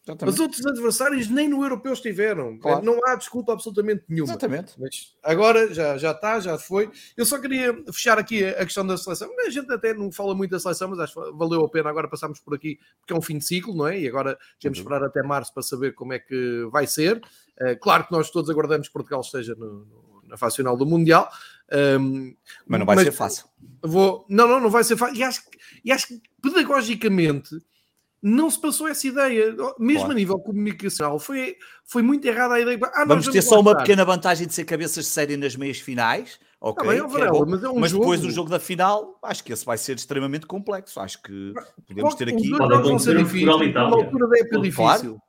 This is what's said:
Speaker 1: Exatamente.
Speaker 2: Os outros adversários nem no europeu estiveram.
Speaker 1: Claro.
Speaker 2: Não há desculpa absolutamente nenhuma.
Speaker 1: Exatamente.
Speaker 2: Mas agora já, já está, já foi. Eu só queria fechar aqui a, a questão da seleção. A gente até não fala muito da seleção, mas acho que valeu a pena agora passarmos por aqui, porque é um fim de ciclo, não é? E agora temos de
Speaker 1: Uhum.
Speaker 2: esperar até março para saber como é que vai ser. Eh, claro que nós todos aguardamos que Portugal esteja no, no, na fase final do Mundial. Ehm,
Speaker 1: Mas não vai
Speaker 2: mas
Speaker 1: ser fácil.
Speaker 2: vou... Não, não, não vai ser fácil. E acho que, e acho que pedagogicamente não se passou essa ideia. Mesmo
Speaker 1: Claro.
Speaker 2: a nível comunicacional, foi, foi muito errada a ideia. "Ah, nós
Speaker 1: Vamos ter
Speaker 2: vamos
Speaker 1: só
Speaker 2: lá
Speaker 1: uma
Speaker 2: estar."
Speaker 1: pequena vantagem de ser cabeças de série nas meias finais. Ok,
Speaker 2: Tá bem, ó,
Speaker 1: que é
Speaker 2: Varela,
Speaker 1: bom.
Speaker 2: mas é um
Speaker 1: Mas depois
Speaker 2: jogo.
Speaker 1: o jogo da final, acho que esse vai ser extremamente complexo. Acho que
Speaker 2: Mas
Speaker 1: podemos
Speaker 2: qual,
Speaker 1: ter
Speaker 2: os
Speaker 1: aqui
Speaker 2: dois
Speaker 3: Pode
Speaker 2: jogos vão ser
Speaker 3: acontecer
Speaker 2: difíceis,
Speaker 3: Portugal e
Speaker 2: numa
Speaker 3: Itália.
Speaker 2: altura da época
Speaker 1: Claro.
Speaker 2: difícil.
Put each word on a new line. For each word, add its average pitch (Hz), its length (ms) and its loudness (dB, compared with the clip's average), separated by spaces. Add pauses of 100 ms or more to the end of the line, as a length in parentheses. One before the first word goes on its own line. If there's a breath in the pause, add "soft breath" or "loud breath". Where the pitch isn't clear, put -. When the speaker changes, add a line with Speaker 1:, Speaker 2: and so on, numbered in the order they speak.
Speaker 1:
Exatamente. 170 300 -4
Speaker 2:
Os - 40 -2
outros 269 260 -4
adversários 247 600 -2
nem 285 220 0
no 277 120 0
europeu 269 300 -4
estiveram. 190 640 -4
Speaker 1:
Claro. 147 280 0
Speaker 2:
Não 233 200 2
há 254 100 2
desculpa 233 360 -6
absolutamente 208 560 -4
nenhuma. 160 240 -4
Speaker 1:
Exatamente. 156 480 -6
Speaker 2:
Mas - 420 -12
agora 214 520 4
já, 151 240 -2
já 156 140 -2
está, 220 280 -2
já 180 180 -4
foi. 202 320 -4 (280 loud breath)
Eu 233 80 -2
só 285 120 0
queria 254 380 -2 (160)
fechar 220 260 2
aqui 214 240 -2
a, 190 100 0
a 190 120 -4
questão 190 240 -4
da 185 80 -2
seleção. 180 340 -8 (160)
A 403 40 -4
gente 262 200 -8
até 226 240 -2
não 208 160 -6
fala 196 240 -6
muito 190 180 -4
da 180 100 -4
seleção, 185 260 -4
mas 185 120 -10
acho 156 140 -6
que 156 240 -12
valeu 165 240 0
a 151 60 4
pena 151 220 -2
agora 151 180 -4
passarmos 151 320 -10
por 147 160 -8
aqui, 151 240 -10 (220)
porque - 100 -12
é 170 60 -2
um 156 40 0
fim 156 160 -8
de 143 60 -8
ciclo, 180 320 -6
não 151 100 -2
é? 185 140 -4
E 151 80 -4
agora 131 300 -4 (240 soft breath)
temos 139 160 -4
de - 40 -10
Speaker 1:
Uhum. 95 60 -12
Speaker 2:
esperar 139 180 -4
até 139 160 -2
março 135 320 -4
para 131 80 -10
saber 127 320 -6
como 127 200 -12
é 127 60 -8
que 123 520 -6
vai 139 160 0
ser. 190 340 0 (380 soft breath)
Eh, 127 160 0
claro 170 300 2
que - 80 -6
nós 156 180 0
todos 160 180 -2
aguardamos 151 380 -2
que - 60 -20
Portugal 139 260 -6
esteja 117 360 -8
no, 107 240 -16
no, - 460 -20
na - 120 -20
fase 120 180 -2
final 127 220 0
do 135 80 2
Mundial. 165 440 4 (400 loud breath)
Ehm, 135 640 0 (320 loud breath)
Speaker 1:
Mas 113 140 0
não 104 60 0
vai 104 100 6
Speaker 2:
mas 190 80 8
Speaker 1:
ser 147 80 4
fácil. - 340 -6 (380)
Speaker 2:
vou... 185 460 2
Não, 214 180 6
não, 254 140 4
não 233 80 2
vai 226 160 4
ser 226 100 2
fácil. 247 220 -4
E 233 60 -2
acho 262 200 -4
que, - 140 -20 (260 soft breath)
e 233 80 -2
acho 262 160 0
que 240 140 -18 (200)
pedagogicamente 220 1080 0 (720)
não 254 300 2
se 320 100 -4
passou 311 280 -4
essa 285 200 -4
ideia. 240 480 0 (220)
Mesmo 247 220 2
Speaker 1:
Claro. 294 120 -2
Speaker 2:
a 269 40 0
nível 196 240 0
comunicacional, 196 800 -4
foi, 262 360 -8 (300 loud breath)
foi - 160 -2
muito 277 240 2
errada 240 300 0
a 240 40 4
ideia. 240 180 0 (180)
"Ah, 294 100 2
nós - 20 -2
Speaker 1:
Vamos 160 180 6
ter 269 80 0
Speaker 2:
vamos 190 120 6
Speaker 1:
só 220 100 8
Speaker 2:
lá 208 60 10
Speaker 1:
uma 208 100 10
Speaker 2:
estar." 147 120 4
Speaker 1:
pequena 190 200 6
vantagem 175 440 2
de 151 80 -10
ser 165 100 -6
cabeças 160 400 -4
de - 60 -6
série 147 260 -2
nas 139 180 -4
meias 139 240 -8
finais. 123 600 -2 (200)
Ok, 110 240 -4
Speaker 2:
Tá 208 80 2
bem, 233 80 4
ó, 294 60 -4
Speaker 1:
que 269 100 -8
é 294 40 2
Speaker 2:
Varela, 165 260 4
Speaker 1:
bom. 160 60 -2
Speaker 2:
mas 185 120 -2
é 262 60 -4
um 254 100 0
Speaker 1:
Mas 165 120 2
depois 196 280 2
Speaker 2:
jogo. - 120 -4
Speaker 1:
o - 40 -6
jogo 165 140 -4
da 170 100 0
final, 190 600 -2
acho - 220 -8
que 117 100 -10
esse 107 100 -8
vai 117 140 -2
ser 127 200 -6
extremamente 139 500 -6
complexo. 196 520 -8
Acho 98 220 -12
que 98 320 -12
Speaker 2:
Mas 233 120 -12 (220)
Speaker 1:
podemos 285 260 -2
Speaker 2:
qual, - 40 -10
Speaker 1:
ter - 100 -4
Speaker 2:
os 240 60 -2
Speaker 1:
aqui 226 160 0
Speaker 2:
dois 277 80 0
Speaker 3:
Pode - 160 4
Speaker 2:
jogos - 160 6
vão 135 100 2
ser - 120 2
Speaker 3:
acontecer 165 120 6
Speaker 2:
difíceis, 180 220 0
Speaker 3:
Portugal 160 240 6
e 131 40 -4
Speaker 2:
numa 123 140 2
Speaker 3:
Itália. 233 180 4
Speaker 2:
altura 247 220 0
da 233 120 6
época 226 100 0
Speaker 1:
Claro. 214 140 0
Speaker 2:
difícil. 120 640 2